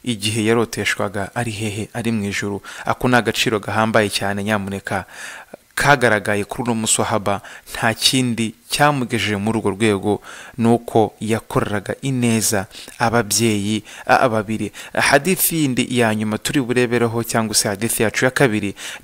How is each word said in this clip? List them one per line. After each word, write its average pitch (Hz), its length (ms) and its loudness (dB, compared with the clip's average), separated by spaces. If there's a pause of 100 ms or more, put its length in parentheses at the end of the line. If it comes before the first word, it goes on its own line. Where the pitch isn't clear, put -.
igihe 107 460 -2
yaroteshwaga 104 840 0
ari 117 160 -4
hehe? 104 420 -6
Ari 117 180 -4
mu 104 140 -2
ijuru. 101 360 -4 (240)
Ako - 220 -2
ni 123 80 4
agaciro 113 440 2
gahambaye 107 500 2
cyane, 101 340 -4
nyamuneka, 98 600 -4 (720)
kagaragaye 110 680 4
kuri - 280 -6
uno 113 40 2
musahaba, 107 640 0 (320)
nta 113 200 0
kindi 117 600 0 (160)
cyamugejeje 120 680 2
muri 110 200 0
urwo 104 140 2
rwego, 101 500 2 (360)
ni 113 100 2
uko 117 540 2
yakoreraga 107 800 -2
ineza 113 640 0 (340)
ababyeyi, 107 840 0 (220)
a-, 123 240 4
babiri. 107 420 -2 (220)
Hadithi 147 680 2
yindi 127 260 0 (120)
ya 110 160 2
nyuma 107 220 -2
turi - 240 -2
burebereho, 117 600 0
cyangwa 110 320 -2
se - 140 2
hadithi 104 340 -2
yacu 110 220 0
ya 131 60 4
kabiri, 107 440 0 (280)